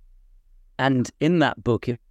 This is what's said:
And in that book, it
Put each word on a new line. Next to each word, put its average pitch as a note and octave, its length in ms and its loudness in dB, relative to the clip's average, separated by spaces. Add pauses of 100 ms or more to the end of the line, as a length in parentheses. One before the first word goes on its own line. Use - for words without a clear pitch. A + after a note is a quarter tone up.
(800)
And C3 400 0
in E3+ 200 2
that C3 240 0
book, A#2 240 -2
it A#2+ 120 -4 (120)